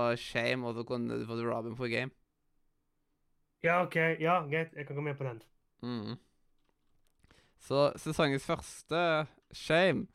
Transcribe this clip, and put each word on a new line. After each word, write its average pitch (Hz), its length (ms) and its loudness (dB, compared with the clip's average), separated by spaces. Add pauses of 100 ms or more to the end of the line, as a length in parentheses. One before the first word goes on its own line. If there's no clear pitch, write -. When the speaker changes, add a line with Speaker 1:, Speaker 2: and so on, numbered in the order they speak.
(180)
Speaker 1:
shame, 123 480 -2
og 117 100 -4
så 117 100 -6
kunne 120 320 -2
du 117 80 -4
fått 117 180 -4
Robin 117 320 -4
på 123 140 -4
game. 123 220 -2 (1500)
Speaker 2:
Ja, 175 200 4
OK. - 120 -4 (240)
Ja, 170 260 4
greit. 160 300 -2
Jeg 143 120 -10
kan 143 80 -8
gå 143 60 -4
med 147 160 -4
på 139 60 -6
den. 117 180 -6 (400)
Speaker 1:
Mhm. 117 360 -6 (1400)
Så 139 380 4
sesongens 151 480 2
første 160 840 0 (240)
shame, 170 640 2